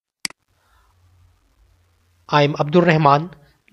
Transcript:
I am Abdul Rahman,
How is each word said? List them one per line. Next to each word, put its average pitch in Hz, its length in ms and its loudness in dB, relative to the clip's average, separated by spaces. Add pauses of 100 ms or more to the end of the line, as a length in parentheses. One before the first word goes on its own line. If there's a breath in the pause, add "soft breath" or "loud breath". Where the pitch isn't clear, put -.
(2250)
I 147 140 2
am 151 140 -6
Abdul 151 200 0
Rahman, 156 420 2 (480)